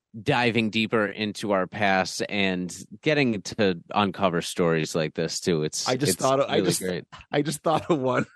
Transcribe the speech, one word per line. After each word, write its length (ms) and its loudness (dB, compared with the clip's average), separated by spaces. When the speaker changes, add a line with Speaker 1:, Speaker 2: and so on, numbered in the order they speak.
Speaker 1:
diving 480 2
deeper 380 0
into 460 -4
our 120 2
past 640 0
and 420 0
getting 400 2
to 480 0
uncover 540 2
stories 500 0
like 220 -2
this 240 -4
too. 240 0
It's, 240 -4
Speaker 2:
I 80 2
just 180 0
Speaker 1:
it's 80 -6
Speaker 2:
thought 200 4
of, 60 0
I 100 -2
Speaker 1:
really 100 2
Speaker 2:
just, 140 0
Speaker 1:
great. 240 -4
Speaker 2:
I 100 2
just 220 -6
thought 260 0
of 80 4
one. 380 0